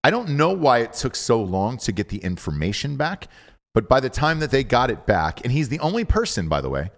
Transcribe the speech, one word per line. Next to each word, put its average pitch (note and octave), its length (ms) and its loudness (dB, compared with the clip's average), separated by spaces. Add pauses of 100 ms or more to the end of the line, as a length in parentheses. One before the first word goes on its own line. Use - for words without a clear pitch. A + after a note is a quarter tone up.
I C#3 60 6
don't A3 200 -2
know D3+ 240 2
why C#3 260 4
it A#2 140 -2
took - 220 -6
so A2+ 260 2
long G2 380 -2
to - 120 -4
get F#2+ 180 -4
the G2+ 80 -6
information F2+ 800 -4
back, E3 300 -4 (460)
but A2 160 0
by C3 100 6
the C3 100 0
time D#3 300 0
that D3+ 120 -2
they C3+ 120 4
got B2+ 260 2
it - 160 -4
back, E2 380 2
and A#2+ 80 0
he's C#3 180 0
the D3+ 100 -4
only F#3 260 -2
person, F3+ 420 0
by D2 140 0
the C2 80 -4
way, C#2+ 280 -4